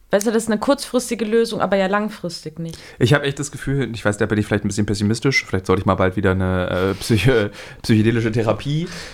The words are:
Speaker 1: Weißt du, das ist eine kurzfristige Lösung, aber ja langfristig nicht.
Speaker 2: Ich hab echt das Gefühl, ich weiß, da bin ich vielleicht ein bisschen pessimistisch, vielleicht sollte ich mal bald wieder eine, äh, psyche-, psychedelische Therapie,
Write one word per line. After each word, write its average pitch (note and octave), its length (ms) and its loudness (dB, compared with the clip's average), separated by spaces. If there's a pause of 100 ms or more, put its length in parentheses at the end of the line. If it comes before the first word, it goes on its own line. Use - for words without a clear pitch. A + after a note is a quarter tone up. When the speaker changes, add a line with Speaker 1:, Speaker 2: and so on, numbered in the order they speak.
(100)
Speaker 1:
Weißt G3+ 160 2
du, A#3+ 40 2
das A3 140 0
ist - 40 -6
eine G#3 120 0
kurzfristige B3+ 640 0
Lösung, A3 360 0
aber F#3+ 160 2
ja F#3+ 100 2
langfristig G3+ 760 -6
nicht. D#3+ 180 -10 (200)
Speaker 2:
Ich B2 160 6
hab C#3+ 100 2
echt C3+ 160 -2
das C3+ 100 -6
Gefühl, C3+ 420 -2
ich A2+ 120 -10
weiß, G#2 120 2
da A2 100 0
bin G#2 120 2
ich G#2 80 2
vielleicht G#2 180 0
ein G#2 40 0
bisschen G2+ 180 0
pessimistisch, A2 580 0
vielleicht F#2+ 220 -4
sollte F#2 140 4
ich - 60 -2
mal G2 80 4
bald F#2 200 2
wieder G2 180 2
eine, F#2 380 0
äh, F#2 240 0
psyche-, A2 560 2 (320)
psychedelische A2+ 480 2
Therapie, B2 580 -2 (260)